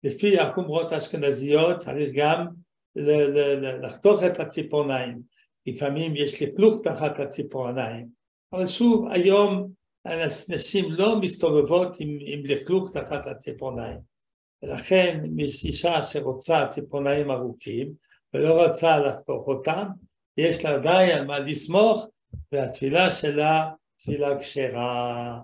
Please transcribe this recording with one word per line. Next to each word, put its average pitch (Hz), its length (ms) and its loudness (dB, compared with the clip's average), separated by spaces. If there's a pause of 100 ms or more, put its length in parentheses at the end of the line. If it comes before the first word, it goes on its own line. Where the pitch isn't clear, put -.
לפי 190 360 2
החומרות 160 520 -2
האשכנזיות, 147 840 2
צריך 139 380 -4
גם 160 320 2 (480)
ל-, 147 160 0
ל-, 143 540 2
ל-, 131 200 -6
לחתוך - 380 4
את 180 160 0
הציפורניים. 139 840 -4 (440)
לפעמים 147 500 -4
יש 143 260 -2
לכלוך 202 420 4
תחת 151 360 -2
הציפורניים. 123 880 -6 (460)
אבל 185 140 -2
שוב, 233 440 4
היום 190 600 4 (360)
אנ-, 165 460 -4
נשים 170 380 -2
לא 208 280 2
מסתובבות 170 800 2
עם, 147 220 -8
עם 143 240 -8
לכלוך 175 520 -2
תחת 143 300 -8
הציפורניים. 120 720 -10 (640)
ולכן, 170 680 0
מי, 156 140 -4
אישה 156 600 -2
שרוצה 139 640 -2
ציפורניים 143 640 -2
ארוכים, 123 640 -6 (400)
ולא 160 320 4
רוצה 160 340 4
לחתוך 135 480 -2
אותם, 165 400 -2 (500)
יש 165 280 0
לה 147 100 0
עדיין 170 420 4
על 139 80 -2
מה 143 140 -4
לסמוך, 165 680 2 (440)
והתפילה 143 600 0
שלה, 156 580 0 (280)
תפילה 143 420 -2
כשרה. 120 1040 -4